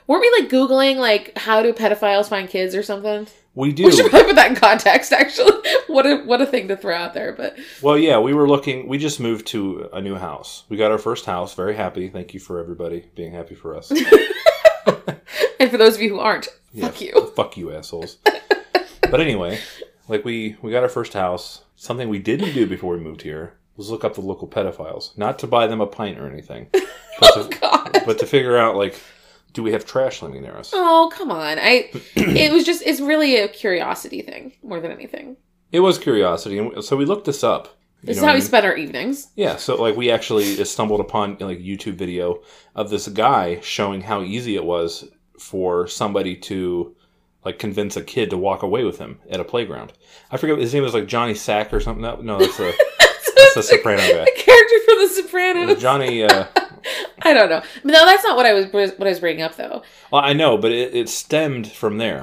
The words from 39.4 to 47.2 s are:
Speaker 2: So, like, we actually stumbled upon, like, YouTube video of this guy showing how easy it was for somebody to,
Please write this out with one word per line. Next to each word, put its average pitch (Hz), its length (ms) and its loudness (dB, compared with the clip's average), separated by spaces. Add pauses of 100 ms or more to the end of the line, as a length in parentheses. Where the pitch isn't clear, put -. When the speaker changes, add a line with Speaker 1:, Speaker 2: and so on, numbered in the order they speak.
Speaker 2:
So, - 260 -4
like, 113 160 0
we 120 140 -2
actually 104 540 0
stumbled 107 340 -4
upon, 101 400 -4
like, 92 220 -10
YouTube 95 340 -10
video 87 480 -6 (320)
of 104 160 -6
this 98 160 -6
guy 101 540 -2
showing 98 400 -6
how 101 220 -6
easy 107 340 -6
it - 80 -6
was 85 440 -6 (300)
for 90 480 -4
somebody 98 480 -4
to, 90 640 -8 (480)